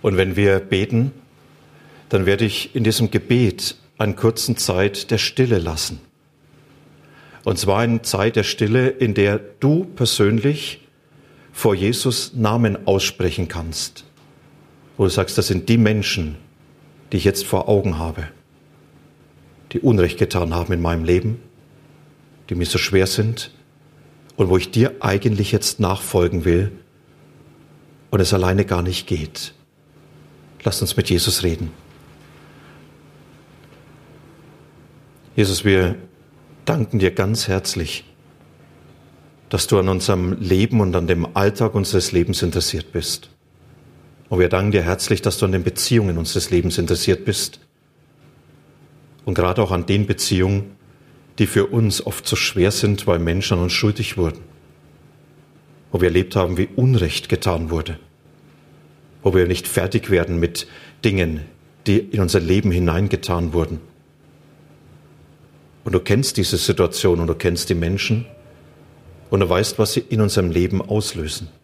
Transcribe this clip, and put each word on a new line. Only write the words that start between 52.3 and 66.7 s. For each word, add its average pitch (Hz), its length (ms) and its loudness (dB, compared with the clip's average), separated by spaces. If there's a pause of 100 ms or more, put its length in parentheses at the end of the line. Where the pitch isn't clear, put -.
schwer 95 360 2
sind, 104 340 0
weil 85 140 2
Menschen 85 380 0
an 87 60 0
uns 87 100 -2
schuldig 104 440 -2
wurden. 82 220 -2 (1500)
Wo 87 100 -2
wir 90 60 2
erlebt 90 280 0
haben, 90 220 0
wie 92 180 0
Unrecht 123 540 2
getan 82 400 -2
wurde. 80 300 -6 (1200)
Wo 95 100 4
wir 90 140 4
nicht 90 200 -4
fertig 92 420 -2
werden 87 300 2
mit - 280 -4 (360)
Dingen, 85 380 0 (440)
die 101 120 2
in - 220 -2
unser 92 200 2
Leben 92 320 2
hineingetan 87 800 0
wurden. 82 260 -2 (2000)
Und 90 100 -4
du 87 60 2
kennst - 380 0
diese 95 200 0
Situation 87 600 2